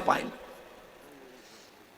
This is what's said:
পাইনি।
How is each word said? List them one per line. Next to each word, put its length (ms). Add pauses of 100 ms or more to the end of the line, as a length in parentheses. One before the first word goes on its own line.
পাইনি। 240 (1700)